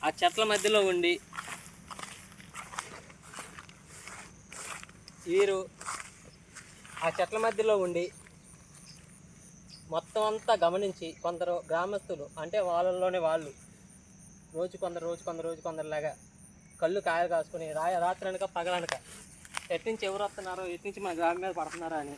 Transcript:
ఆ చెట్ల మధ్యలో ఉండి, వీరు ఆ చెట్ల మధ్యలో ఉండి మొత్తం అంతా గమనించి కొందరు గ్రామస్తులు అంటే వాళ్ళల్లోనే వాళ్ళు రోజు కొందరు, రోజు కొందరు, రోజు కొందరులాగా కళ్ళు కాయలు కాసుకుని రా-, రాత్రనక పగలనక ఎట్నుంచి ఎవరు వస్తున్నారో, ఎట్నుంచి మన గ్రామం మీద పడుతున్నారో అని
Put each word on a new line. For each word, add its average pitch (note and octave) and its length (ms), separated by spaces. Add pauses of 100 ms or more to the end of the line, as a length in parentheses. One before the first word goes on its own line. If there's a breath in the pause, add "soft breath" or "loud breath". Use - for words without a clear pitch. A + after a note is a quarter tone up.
ఆ D#3 60 (100)
చెట్ల F3 320
మధ్యలో G#3 280 (120)
ఉండి, F3 200 (4000)
వీరు G3 260 (1500)
ఆ E3 120
చెట్ల F#3+ 260
మధ్యలో A3 400
ఉండి F3 200 (1900)
మొత్తం F#3+ 360
అంతా A3 240 (100)
గమనించి F#3 440 (160)
కొందరు F3 300 (160)
గ్రామస్తులు F3 560 (160)
అంటే E3+ 160 (100)
వాళ్ళల్లోనే F3+ 580
వాళ్ళు D#3+ 260 (1040)
రోజు F3 280
కొందరు, E3+ 260
రోజు E3+ 180
కొందరు, E3 220
రోజు D#3+ 180
కొందరులాగా D#3 440 (680)
కళ్ళు F3 260
కాయలు E3+ 260
కాసుకుని E3 340 (100)
రా-, F3 280
రాత్రనక F#3+ 420 (100)
పగలనక F3 360 (840)
ఎట్నుంచి A3 340
ఎవరు G3 180
వస్తున్నారో, F#3 380 (100)
ఎట్నుంచి G3 300
మన F3+ 140
గ్రామం E3+ 260
మీద F#3+ 140
పడుతున్నారో D#3+ 440
అని C#3+ 140